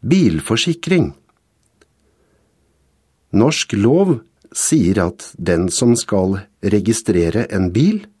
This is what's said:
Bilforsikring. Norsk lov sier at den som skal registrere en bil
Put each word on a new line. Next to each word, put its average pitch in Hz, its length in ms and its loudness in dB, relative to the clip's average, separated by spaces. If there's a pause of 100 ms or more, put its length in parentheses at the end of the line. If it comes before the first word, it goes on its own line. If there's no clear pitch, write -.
Bilforsikring. 127 1080 0 (2250)
Norsk 120 400 0
lov 139 420 2 (320)
sier 98 560 0
at - 300 -6
den 87 340 -2
som 120 240 0
skal 98 460 0 (240)
registrere 101 920 0
en 95 180 0
bil 175 360 0 (160)